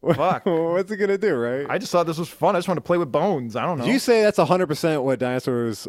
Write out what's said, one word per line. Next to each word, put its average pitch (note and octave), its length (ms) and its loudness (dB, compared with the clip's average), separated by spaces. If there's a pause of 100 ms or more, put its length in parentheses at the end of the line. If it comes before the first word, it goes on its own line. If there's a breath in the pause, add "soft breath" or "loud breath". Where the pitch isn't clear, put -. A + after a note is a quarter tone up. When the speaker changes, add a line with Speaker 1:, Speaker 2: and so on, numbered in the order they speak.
(160)
Speaker 1:
Fuck. D3 300 0
Speaker 2:
<laughs> - 0 -
What's F3 460 0
he G#3+ 60 -6
gonna G3 200 0
do, G3 160 0
right? B2 360 -2
Speaker 1:
I C#3 80 -2
just G#3 120 -6
thought E3+ 160 2
this D#3+ 120 -4
was E3 100 -4
fun. F#3+ 300 0
I - 0 -
just - 100 -4
wanna E3+ 140 -2
play F3 160 0
with E3+ 120 -2
bones. C#3+ 460 -2
I A#2+ 100 -2
don't E3 140 -2
Speaker 2:
If B2 60 -2
Speaker 1:
know. F3 80 2
Speaker 2:
you C4+ 60 2
say A3+ 220 4
that's G#3 160 4
a F#3 60 6
hundred F3+ 240 2
percent D3+ 360 0
what C3 140 2
dinosaurs, B2 720 -2